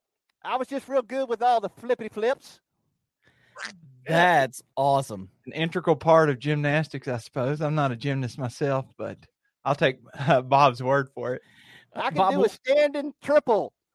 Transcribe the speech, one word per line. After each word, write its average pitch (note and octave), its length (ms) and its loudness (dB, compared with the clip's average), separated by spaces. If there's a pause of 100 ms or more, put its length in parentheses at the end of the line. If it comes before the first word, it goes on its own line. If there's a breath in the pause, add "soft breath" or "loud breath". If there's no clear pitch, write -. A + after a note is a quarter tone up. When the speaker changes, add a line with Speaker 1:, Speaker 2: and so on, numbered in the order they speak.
(420)
Speaker 1:
I G3+ 140 -6
was C4 100 -4
just C4+ 220 -8
real C4 140 0
good B3 260 -4
with A3+ 140 -2
all A#3+ 180 4
the G3+ 80 -6
flippity A#3+ 400 -6
flips. A3+ 520 -4 (1500 soft breath)
Speaker 2:
That's D#3+ 560 2 (140)
awesome. C3+ 520 -2 (160)
Speaker 3:
An B2+ 80 -16
integral E3 440 -2
part D#3+ 340 4
of B2+ 80 -2
gymnastics, D3 680 -2
I B2 120 -4
suppose. C#3 420 -6
I'm D3+ 140 -2
not C#3+ 180 0
a A2+ 40 -8
gymnast C3+ 420 -6
myself, C3+ 480 -4 (100)
but G2+ 220 -10 (460)
I'll C3+ 100 2
take, C3+ 240 0 (100)
<laughs> - 100 -20
uh, C3+ 240 2
Bob's C3 400 4
word C3+ 320 0
for B2 200 -6
it. - 80 -12 (520 soft breath)
Speaker 1:
I A3+ 160 -4
can - 80 -6
Speaker 2:
Bob, G3 160 2
Speaker 1:
do - 100 2
a - 40 4
Speaker 2:
wh- - 40 -4
Speaker 1:
standing C#4+ 600 0 (100)
triple. A3+ 500 2 (220)